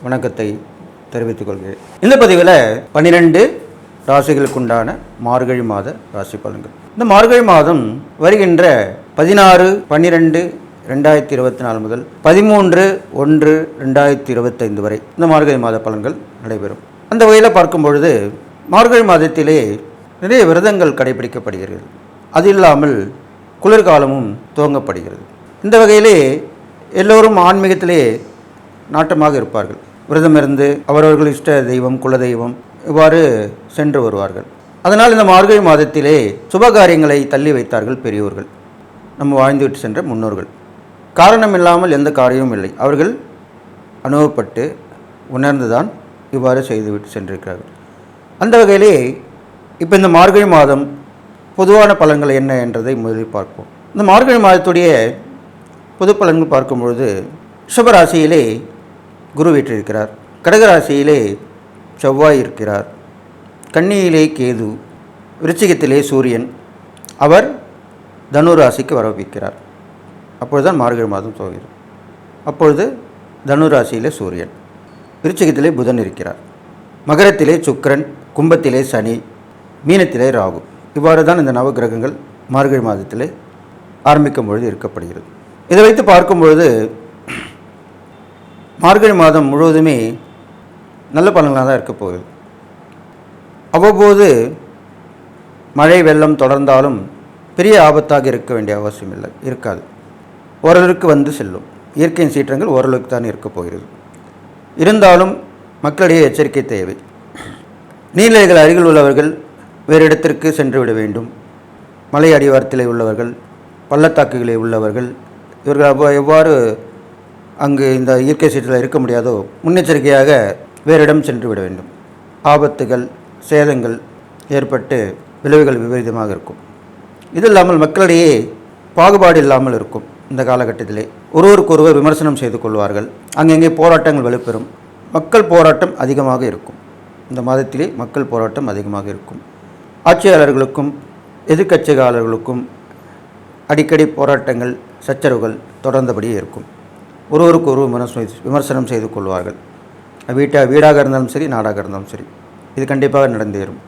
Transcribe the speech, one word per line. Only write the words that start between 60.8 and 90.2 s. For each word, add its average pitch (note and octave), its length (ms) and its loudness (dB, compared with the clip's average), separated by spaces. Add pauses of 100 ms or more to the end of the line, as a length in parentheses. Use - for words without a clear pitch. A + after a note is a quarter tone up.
செவ்வாய் C#3+ 400 2
இருக்கிறார், G#2 420 -8 (880)
கன்னியிலே F3 480 0 (140)
கேது, A#2 320 -4 (720)
விருச்சிகத்திலே E3 580 0 (120)
சூரியன், B2+ 360 -2 (800)
அவர் G3 240 4 (880)
தனு E3 240 4
ராசிக்கு C3 380 0
வரவிருக்கிறார். G2+ 580 -8 (840)
அப்பொழுதுதான் C#3+ 420 -2
மார்கழி A#2 340 -4
மாதம் G#2+ 240 -12
துவங்குகிறது. F#2 340 -16 (760)
அப்பொழுது D#3 360 0 (640)
தனு D3+ 240 0
ராசியிலே B2 460 -4
சூரியன், F2+ 340 -12 (720)
விருச்சிகத்திலே D#3 560 -2
புதன் A#2+ 240 -2
இருக்கிறார், - 360 -14 (720)
மகரத்திலே D#3+ 460 2 (100)
சுக்கிரன், C#3 400 -4 (320)
கும்பத்திலே D3+ 440 0 (120)
சனி, A2+ 220 -4 (720)
மீனத்திலே D#3+ 480 0
ராகு, F#2 240 -4 (380)
இவ்வாறு D#3+ 300 2
தான் E3+ 140 2
இந்த C3+ 140 -2
நவகிரகங்கள் A#2+ 580 -4 (400)
மார்கழி C3+ 320 0
மாதத்திலே G#2 400 -8 (840)
ஆரம்பிக்கும் C#3+ 400 0
பொழுது A2+ 200 -4
இருக்கப்படுகிறது. F2+ 560 -14 (460)
இதை F#3 140 6
வைத்து G#3+ 260 4
பார்க்கும் F3+ 320 4
பொழுது D#3 240 4 (2250)
மார்கழி G3+ 400 4
மாதம் D#3 280 2
முழுவதுமே D#3 460 2 (1200)